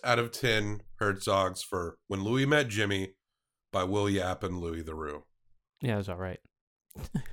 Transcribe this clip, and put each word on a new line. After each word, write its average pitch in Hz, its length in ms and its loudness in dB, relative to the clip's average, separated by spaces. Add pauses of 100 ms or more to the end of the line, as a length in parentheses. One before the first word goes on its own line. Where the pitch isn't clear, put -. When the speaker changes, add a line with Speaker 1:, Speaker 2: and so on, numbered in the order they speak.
Speaker 1:
out 120 160 4
of 117 120 0
ten 107 500 0 (200)
Herzogs 98 640 2
for 85 340 -6 (100)
When 98 160 -2
Louis 127 220 2
Met 147 220 4
Jimmy 101 460 0 (580)
by 92 140 2
Will 101 240 2
Yap 92 340 0
and 90 160 -4
Louis 82 240 -4
Theroux. 78 380 -8 (600)
Speaker 2:
Yeah, 123 120 0
it 104 40 0
was 101 120 -4
all 87 80 -6
right. 92 220 -6 (920)